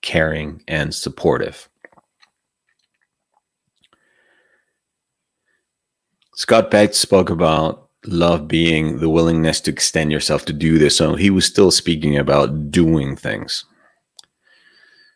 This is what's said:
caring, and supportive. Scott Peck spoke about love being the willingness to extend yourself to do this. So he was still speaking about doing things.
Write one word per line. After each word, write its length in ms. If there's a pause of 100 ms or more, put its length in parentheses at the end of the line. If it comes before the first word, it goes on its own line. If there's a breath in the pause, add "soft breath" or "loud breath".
caring, 680
and 260
supportive. 760 (4000)
Scott 360
Peck 220
spoke 360
about 600 (160)
love 420
being 520
the 100
willingness 520
to 100
extend 400
yourself 340
to 80
do 240
this. 200
So 180
he 140
was 160
still 260
speaking 460
about 540
doing 440
things. 500 (1500 soft breath)